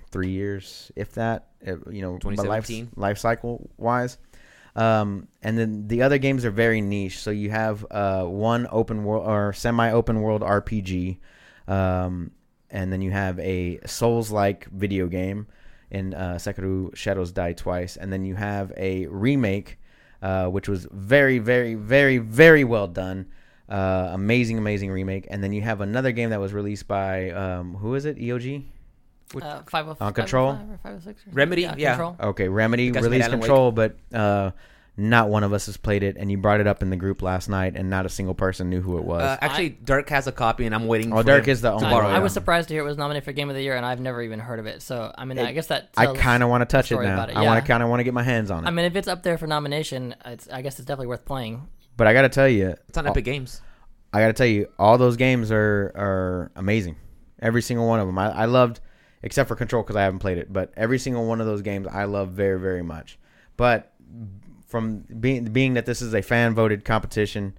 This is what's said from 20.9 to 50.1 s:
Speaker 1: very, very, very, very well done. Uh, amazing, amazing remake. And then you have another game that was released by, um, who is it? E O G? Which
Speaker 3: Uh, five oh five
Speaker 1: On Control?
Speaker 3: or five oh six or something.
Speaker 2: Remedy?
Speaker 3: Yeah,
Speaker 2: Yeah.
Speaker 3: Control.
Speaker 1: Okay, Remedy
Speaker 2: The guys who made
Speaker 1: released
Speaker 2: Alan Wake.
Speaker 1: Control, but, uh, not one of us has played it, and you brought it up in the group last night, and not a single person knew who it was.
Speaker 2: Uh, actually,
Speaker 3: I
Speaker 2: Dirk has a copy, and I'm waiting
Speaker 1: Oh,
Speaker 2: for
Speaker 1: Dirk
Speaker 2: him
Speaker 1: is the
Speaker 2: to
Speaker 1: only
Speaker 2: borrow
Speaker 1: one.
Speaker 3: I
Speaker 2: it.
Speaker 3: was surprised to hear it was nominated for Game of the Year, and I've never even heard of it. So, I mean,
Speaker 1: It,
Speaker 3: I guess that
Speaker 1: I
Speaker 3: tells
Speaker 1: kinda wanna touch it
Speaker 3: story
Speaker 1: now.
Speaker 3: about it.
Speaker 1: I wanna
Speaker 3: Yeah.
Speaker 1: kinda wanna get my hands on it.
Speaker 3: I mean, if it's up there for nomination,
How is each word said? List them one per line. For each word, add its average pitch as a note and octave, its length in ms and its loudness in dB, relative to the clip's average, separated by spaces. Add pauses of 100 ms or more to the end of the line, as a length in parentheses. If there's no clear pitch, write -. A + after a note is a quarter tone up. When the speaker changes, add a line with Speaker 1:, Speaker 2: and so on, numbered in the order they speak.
Speaker 1:
very, B2+ 460 4
very, A#2+ 380 2
very, B2+ 420 4
very C#3 460 10
well A2+ 240 2
done. F#2 400 -6 (400)
Uh, F#2+ 460 0
amazing, A2+ 440 2
amazing G#2 340 -2
remake. F#2+ 400 -6
And G2+ 120 -4
then G2 80 -2
you G#2 100 -4
have G#2+ 200 -4
another A#2+ 300 0
game A#2 180 -2
that G#2+ 100 -2
was G2 140 -4
released G#2 340 -6
by, F#2+ 440 -2
um, F2+ 440 -6
who G#2+ 200 -4
is C#3 100 -4
it? D3+ 140 -6
E A#2 120 -6
O B2 80 -4
G? C3+ 260 -8 (680)
Which C#3 120 -10
Speaker 3:
Uh, D3 240 -12
five D#3 200 -4
oh D#3 80 -12
five G#2 120 -4
Speaker 1:
On G#2 60 -4
Control? C3 380 0
Speaker 3:
or E3+ 320 -10
five G3+ 120 -12
oh G3 40 -16
six G3 220 -18
or - 20 -20
something. G3 100 -18
Speaker 2:
Remedy? D#3+ 300 2
Speaker 3:
Yeah, E3 140 -4
Speaker 2:
Yeah. C#3+ 180 2
Speaker 3:
Control. E3+ 200 -6 (140)
Speaker 1:
Okay, G2 180 -2
Remedy A2+ 420 2
Speaker 2:
The B2 40 0
guys B2 120 2
who A#2 40 4
made A#2+ 60 2
Speaker 1:
released B2 140 4
Speaker 2:
Alan A#2+ 100 0
Wake. A2+ 80 0
Speaker 1:
Control, C3 240 6
but, A2 240 2 (180)
uh, G2+ 380 2 (460)
not A2 300 4
one G#2 160 2
of G2+ 80 2
us G2+ 140 -2
has G2 100 -10
played G2+ 280 0
it, G2 140 -2
and G2 140 -4
you G2 60 0
brought G#2 240 4
it G2+ 60 4
up G2+ 140 2
in F#2+ 80 0
the F#2+ 60 0
group F#2 260 -2
last F#2 280 -2
night, F#2+ 260 0
and F#2+ 140 -4
not F#2+ 160 0
a F#2 40 -4
single F#2 260 -4
person F#2 340 -2
knew F#2 100 0
who F2+ 180 -2
it E2 60 -4
was. E2+ 200 -2
Speaker 2:
Uh, C3+ 180 0
actually, D3+ 300 0
Speaker 3:
I - 120 -18
Speaker 2:
Dirk C3+ 260 0
has C#3 180 0
a C3 40 -2
copy, A#2+ 340 0
and A2 80 -2
I'm A2+ 140 -2
waiting A2+ 240 2
Speaker 1:
Oh, A2 60 4
Speaker 2:
for A2+ 60 6
Speaker 1:
Dirk C3+ 240 6
Speaker 2:
him C#3 40 4
Speaker 1:
is B2 100 2
the A#2+ 100 2
Speaker 2:
to G2+ 40 0
Speaker 1:
only A2 140 0
Speaker 2:
borrow A2 160 6
Speaker 1:
one. G2 100 2
Speaker 3:
I F3+ 40 6
Speaker 2:
it. F#3+ 40 4
Speaker 3:
was G3 80 2
surprised E3+ 380 0
to D#3 60 -4
hear D#3 80 -2
it - 40 -6
was D3 100 -6
nominated D3 280 -4
for C3+ 80 -8
Game C#3+ 160 -4
of C#3 80 -6
the C#3 40 -4
Year, C#3 140 -2
and B2 100 -4
I've B2 140 -4
never B2+ 220 -4
even A2 180 -8
heard A2+ 200 -8
of G#2+ 80 -10
it. - 140 -12
So, A#2 360 -8
I B2+ 80 -12
mean, C3 120 -6
Speaker 1:
It, B2 100 0
Speaker 3:
I B2 40 -6
guess D3+ 160 -6
that C#3 300 -4
Speaker 1:
I A2+ 80 8
Speaker 3:
tells C3 140 -2
Speaker 1:
kinda B2 280 4
wanna A#2+ 180 4
touch C3+ 200 2
it A#2+ 100 0
Speaker 3:
story A#2+ 120 0
Speaker 1:
now. - 80 0
Speaker 3:
about A2+ 140 -2
it. A2 60 -10
Speaker 1:
I G#2+ 60 2
wanna A2+ 180 6
Speaker 3:
Yeah. C3+ 60 -2
Speaker 1:
kinda A#2 220 2
wanna A#2+ 180 2
get B2 80 0
my B2 100 0
hands A#2 280 0
on E2 120 -2
it. - 40 -2
Speaker 3:
I F3 40 0
mean, E3+ 140 0
if F3 100 -2
it's G3 140 -2
up F3+ 140 -6
there E3+ 140 0
for D#3+ 100 -8
nomination, D3 760 -4